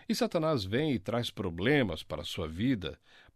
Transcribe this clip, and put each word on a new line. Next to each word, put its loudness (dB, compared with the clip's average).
E 0
Satanás 2
vem 2
e 0
traz -2
problemas 0
para -6
a -12
sua -4
vida, -2